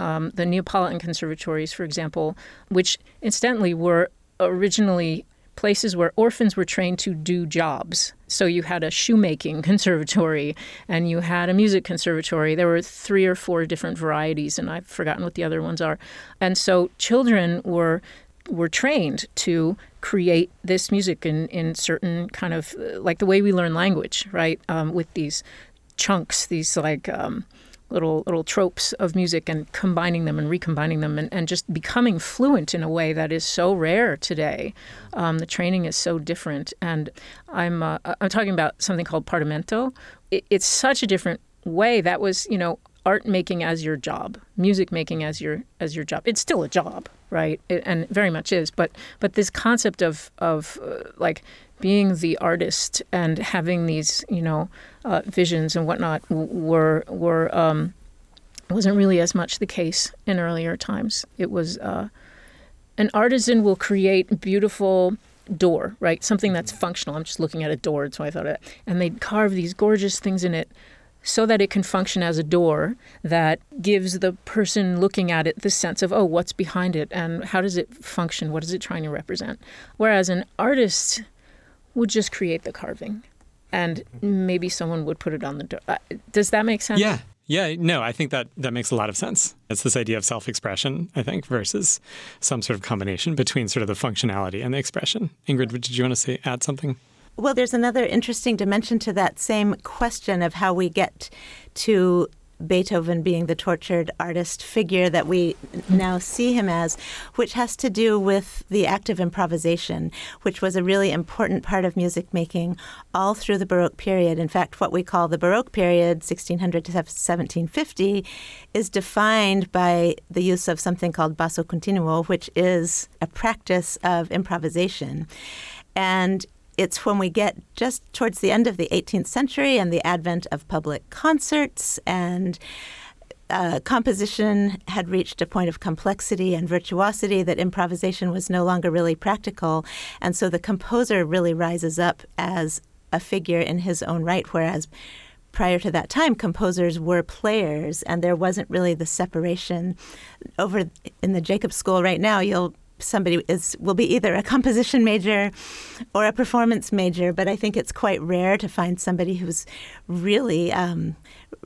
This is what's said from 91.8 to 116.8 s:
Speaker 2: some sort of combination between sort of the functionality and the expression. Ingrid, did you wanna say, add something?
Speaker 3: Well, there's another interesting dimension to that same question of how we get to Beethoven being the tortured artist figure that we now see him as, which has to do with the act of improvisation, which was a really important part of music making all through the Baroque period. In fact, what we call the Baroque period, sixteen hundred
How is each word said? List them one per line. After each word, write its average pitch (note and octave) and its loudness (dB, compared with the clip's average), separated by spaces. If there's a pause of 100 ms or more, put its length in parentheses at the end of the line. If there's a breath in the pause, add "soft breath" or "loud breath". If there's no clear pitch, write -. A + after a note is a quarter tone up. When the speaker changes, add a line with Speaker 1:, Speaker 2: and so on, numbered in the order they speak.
Speaker 2:
some B2 -2
sort A2 -2
of F#2+ -10
combination G2 -2
between B2 0
sort A#2 0
of G2+ 0
the G2+ 0
functionality G2+ -2
and B2+ -2
the C#3 -2
expression. - -4 (180)
Ingrid, B2+ 2
did B2 -6
you B2 2
wanna B2+ 0
say, B2+ -4
add B2 -2
something? C3+ -4 (400 soft breath)
Speaker 3:
Well, C4+ 0
there's B3 2
another A#3+ 2
interesting A#3 0
dimension G3+ 0
to A3 -2
that F3+ 0
same G#3 0
question G#3 -2
of E3 0
how F#3 0
we F3+ 2
get - -2 (440 loud breath)
to F3+ 4 (400)
Beethoven F3 2
being E3+ 2
the E3 0
tortured E3+ -2
artist F3 -4
figure F3+ 2
that D#3+ 2
we F3 2 (360)
now F#3 4
see A#3+ 0
him G#3 2
as, E3+ 0 (380 loud breath)
which - 0
has A#3+ -2
to C4 0
do G#3+ 4
with G3 0
the F#3+ 4
act G3+ 0
of F#3 -2
improvisation, E3+ -2 (300 loud breath)
which - -2
was F#3+ 0
a F#3 2
really G3 4
important - -2
part F#3+ 0
of F3+ 0
music F3 -2
making E3+ -2 (340 loud breath)
all F#3+ 2
through G3+ 0
the F#3+ -2
Baroque F3 2
period. F3 2
In E3 -2
fact, - -2
what F#3+ 0
we F3+ 0
call F3 0
the E3 0
Baroque F3+ 2
period, F3 2
sixteen F3 -4
hundred E3+ -2